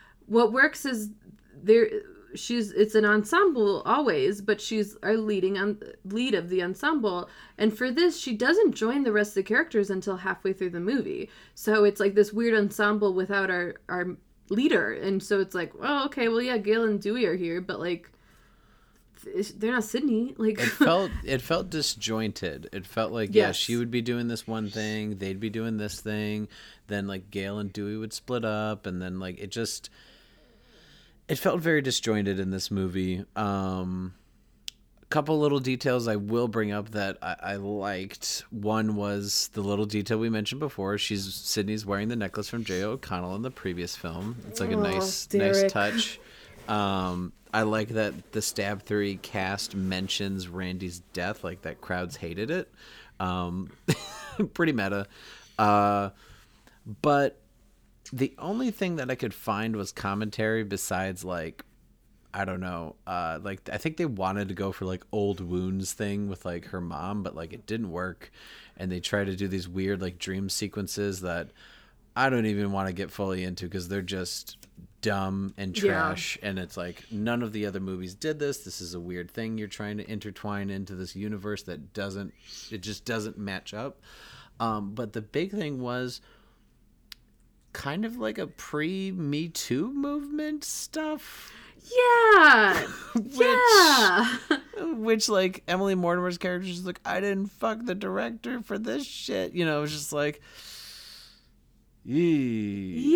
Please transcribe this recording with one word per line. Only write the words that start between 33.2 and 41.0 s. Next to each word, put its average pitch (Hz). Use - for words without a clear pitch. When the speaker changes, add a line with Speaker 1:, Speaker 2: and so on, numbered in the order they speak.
Speaker 2:
Um, 92
a -
couple 151
little 143
details 123
I 110
will 110
bring 107
up 104
that 98
I, 87
I 98
liked. 98
One 107
was 101
the 107
little 101
detail 107
we 113
mentioned 110
before. 104
She's, 98